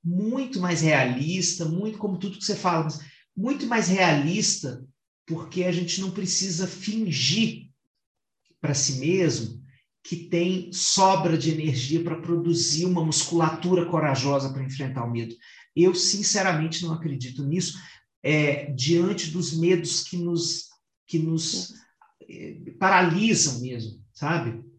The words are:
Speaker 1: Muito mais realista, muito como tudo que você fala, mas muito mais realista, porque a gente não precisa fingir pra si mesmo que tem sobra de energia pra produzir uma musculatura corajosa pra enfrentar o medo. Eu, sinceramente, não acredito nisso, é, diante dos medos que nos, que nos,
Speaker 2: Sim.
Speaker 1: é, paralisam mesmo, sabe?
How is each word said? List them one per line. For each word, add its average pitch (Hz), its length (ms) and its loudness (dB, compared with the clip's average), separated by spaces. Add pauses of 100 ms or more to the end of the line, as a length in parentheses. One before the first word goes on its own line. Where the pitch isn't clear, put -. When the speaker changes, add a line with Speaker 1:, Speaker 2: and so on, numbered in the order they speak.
Speaker 1:
Muito 214 560 -2
mais 175 220 0
realista, 156 840 2
muito 202 320 -2
como 196 200 -4
tudo 196 200 -6
que - 60 -12
você 208 120 -2
fala, 165 300 0
mas 156 140 -6 (360)
muito 240 300 -2
mais 220 220 0
realista, 160 960 2 (420)
porque 175 380 -4
a 180 80 0
gente 175 300 -2
não 190 100 -4
precisa 185 560 -2
fingir 190 1000 0 (920)
pra 147 140 -2
si 131 260 0
mesmo 143 640 0 (400)
que 170 140 -6
tem 180 560 -2
sobra 185 640 4
de 143 120 0
energia 151 540 0
pra 160 160 -4
produzir 170 680 0
uma 175 200 2
musculatura 170 800 2
corajosa 139 680 0
pra 135 120 -4
enfrentar 127 420 -4
o 120 60 -4
medo. 117 220 -4 (400)
Eu, 175 220 6
sinceramente, 185 880 0
não 160 100 -2
acredito 135 520 -6
nisso, 175 340 -2 (420)
é, 147 520 2
diante 165 580 2
dos 160 260 -4
medos 170 460 2
que - 140 -8
nos, 170 480 -2 (420)
que 170 100 -2
nos, 160 500 -2
Speaker 2:
Sim. - 60 -18 (560)
Speaker 1:
é, - 280 -14 (200)
paralisam 175 840 4
mesmo, 113 400 -8 (120)
sabe? 143 480 -2 (180)